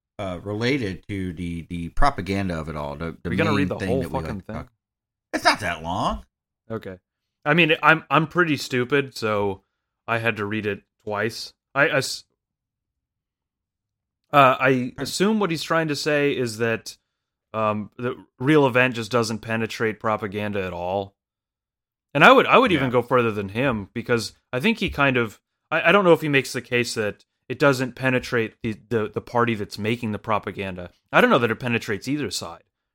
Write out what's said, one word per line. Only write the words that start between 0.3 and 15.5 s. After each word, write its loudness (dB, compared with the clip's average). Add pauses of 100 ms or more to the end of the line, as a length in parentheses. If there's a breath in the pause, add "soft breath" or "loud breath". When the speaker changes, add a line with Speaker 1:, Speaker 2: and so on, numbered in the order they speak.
Speaker 1:
related -4
to -6
the, -8
the -8
propaganda 0
of -8
it -8
all. -8
The, -8
the -10
Speaker 2:
Are -4
we -4
gonna 0
Speaker 1:
main 0
Speaker 2:
read 0
the -6
Speaker 1:
thing -4
Speaker 2:
whole 0
Speaker 1:
that -6
we -8
like -6
Speaker 2:
fucking -10
Speaker 1:
to -20
talk -12
Speaker 2:
thing? -20 (640)
Speaker 1:
It's -4
not 2
that -6
long. -4 (460)
Speaker 2:
Okay. -10 (480)
I 2
mean, 4
I'm, 6
I'm 2
pretty 0
stupid, -2
so -2 (440)
I 0
had -2
to -4
read -4
it -4 (220)
twice. -6 (220)
I, 4
I 0
s-, -4 (2000)
uh, 8
I 2
Speaker 1:
Huh. -8
Speaker 2:
assume 0
what 0